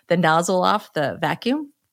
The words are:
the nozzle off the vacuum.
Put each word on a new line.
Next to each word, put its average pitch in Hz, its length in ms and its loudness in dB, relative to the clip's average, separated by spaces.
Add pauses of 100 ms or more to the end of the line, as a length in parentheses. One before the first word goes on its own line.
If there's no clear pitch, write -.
the 170 100 2
nozzle 175 460 2
off 196 300 0
the 135 280 -4
vacuum. 247 480 -4 (240)